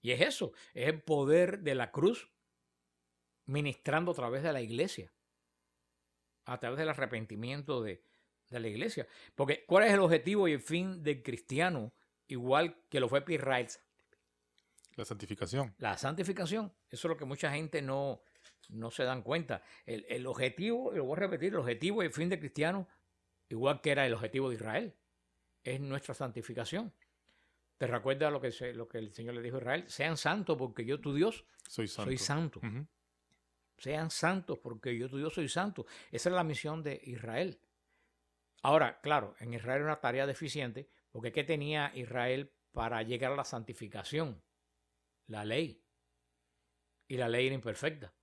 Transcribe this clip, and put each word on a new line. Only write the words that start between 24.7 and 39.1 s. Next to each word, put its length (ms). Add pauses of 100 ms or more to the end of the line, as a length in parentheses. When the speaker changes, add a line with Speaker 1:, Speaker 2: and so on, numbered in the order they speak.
Speaker 1:
es 180
nuestra 340
santificación. 760 (880)
¿Te 80
recuerdas 440
lo 100
que 120
se, 220
lo 120
que 120
el 140
Señor 220
le 80
dijo 140
a 40
Israel? 280
"Sean 280
santos 400
porque 280
yo, 160
tu 120
Dios, 320 (240)
Speaker 2:
Soy 200
Speaker 1:
soy 280
Speaker 2:
santo". 440
Speaker 1:
santo. 60
Speaker 2:
Ujú. 200 (880)
Speaker 1:
"Sean 340
santos 480
porque 380
yo, 140
tu 80
Dios, 160
soy 140
santo". 380 (240)
Esa 180
era 80
la 80
misión 380
de 220
Israel. 540 (1040)
Ahora, 380
claro, 400